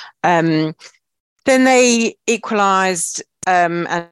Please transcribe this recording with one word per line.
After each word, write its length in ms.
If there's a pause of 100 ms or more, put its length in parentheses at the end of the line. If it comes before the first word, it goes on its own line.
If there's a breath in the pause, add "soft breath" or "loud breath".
(240 loud breath)
Um, 520 (680 loud breath)
then 200
they 500 (100)
equalised, 960 (260)
um, 420
and 220